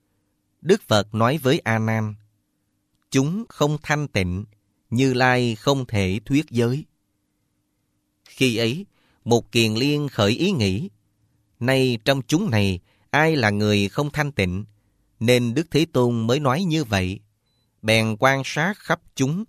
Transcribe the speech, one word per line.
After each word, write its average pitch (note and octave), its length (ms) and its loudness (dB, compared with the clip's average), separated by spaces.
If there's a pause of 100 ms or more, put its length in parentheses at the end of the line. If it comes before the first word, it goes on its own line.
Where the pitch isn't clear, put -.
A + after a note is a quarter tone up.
(600)
Đức F#3+ 260 2
Phật G#2+ 280 0
nói A#2 220 0
với C3+ 220 2
A A2 200 -2
Nan: A2 360 -2 (960)
"Chúng D#3+ 380 -2
không D3+ 340 -2
thanh D3 240 -2
tịnh, F#2+ 380 -4 (440)
Như B2+ 240 2
Lai B2 420 0
không C3+ 300 -2
thể G2 400 -2
thuyết C#3 240 0
giới." A#2 360 -2 (1400)
Khi B2 320 -2
ấy, A#2 280 -2 (400)
một A2+ 260 0
kiền A2+ 220 2
liên C#3+ 340 0
khởi G#2+ 240 2
ý E3+ 200 0
nghĩ: A#2 380 -2 (720)
"Nay C3 460 0
trong C#3 220 0
chúng F#3 240 0
này, G2 280 0 (300)
ai D#3 260 2
là A2+ 140 2
người G#2 400 2
không D3 220 -4
thanh D3 200 -4
tịnh?" F#2+ 340 -2 (540)
Nên A#2+ 340 2
Đức D3+ 180 -2
Thế D3+ 140 2
Tôn A#2+ 420 0
mới C3 120 2
nói D3 240 -2
như D#3+ 200 -2
vậy. G2 360 -4 (640)
Bèn A2 380 2
quan C3+ 260 2
sát F3 320 -4
khắp - 240 -4 (140)
chúng, D3+ 320 -2